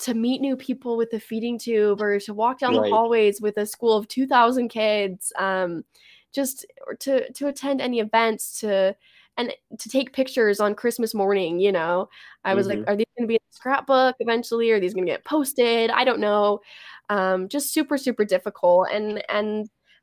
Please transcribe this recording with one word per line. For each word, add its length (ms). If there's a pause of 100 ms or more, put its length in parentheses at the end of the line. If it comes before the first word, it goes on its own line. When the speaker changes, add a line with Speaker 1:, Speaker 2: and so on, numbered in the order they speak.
Speaker 1:
to 80
meet 280
new 140
people 420
with 160
a 60
feeding 400
tube 420
or 200
to 120
walk 260
down 160
the 60
Speaker 2:
Right. 80
Speaker 1:
hallways 520
with 160
a 80
school 320
of 100
two 200
thousand 420
kids, 680
um, 460 (500)
just, 320 (220)
or 80
to, 380
to 140
attend 340
any 180
events, 600
to, 340 (420)
and 160 (260)
to 100
take 240
pictures 480
on 140
Christmas 380
morning, 460
you 140
know? 340 (380)
I 100
was 140
like, 100
Speaker 2:
Mm-hmm. 80
Speaker 1:
"Are 80
these 100 (120)
gonna 100
be 80
in 140
the 60
scrapbook 640
eventually? 520
Are 80
these 140
gonna 120
get 200
posted? 680
I 140
don't 160
know." 400 (480)
Um, 400
just 240
super, 240
super 280
difficult. 680
And, 380
and 400 (340)